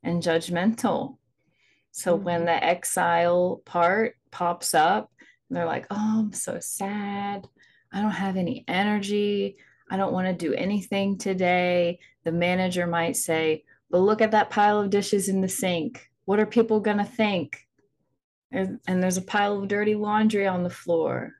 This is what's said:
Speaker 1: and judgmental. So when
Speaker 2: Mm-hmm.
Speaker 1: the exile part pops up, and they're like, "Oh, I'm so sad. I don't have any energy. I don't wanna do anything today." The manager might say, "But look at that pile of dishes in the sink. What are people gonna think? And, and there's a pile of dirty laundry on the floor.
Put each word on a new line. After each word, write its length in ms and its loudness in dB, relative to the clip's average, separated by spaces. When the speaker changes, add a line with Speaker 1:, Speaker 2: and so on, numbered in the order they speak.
Speaker 1:
and 200 -2
judgmental. 960 0
So 220 0
when 260 -2
Speaker 2:
Mm-hmm. 60 0
Speaker 1:
the 180 0
exile 1000 2
part 520 2
pops 440 -4
up, 360 2
and 80 -6
they're 100 -2
like, 240 -6
"Oh, 300 0
I'm 120 -2
so 280 -8
sad. 840 -6
I 100 -4
don't 80 2
have 260 -2
any 320 -2
energy. 880 0
I 60 -4
don't 160 0
wanna 220 -2
do 200 -4
anything 640 -2
today." 800 0
The 80 -2
manager 540 0
might 300 -2
say, 480 0
"But 100 4
look 200 4
at 120 4
that 180 2
pile 300 4
of 100 0
dishes 380 0
in 120 2
the 80 0
sink. 600 -4
What 160 2
are 60 4
people 340 2
gonna 240 0
think? 640 -4
And, 360 -4
and 160 0
there's 140 0
a 60 -4
pile 360 0
of 100 -6
dirty 260 0
laundry 520 2
on 180 0
the 60 -2
floor. 680 -2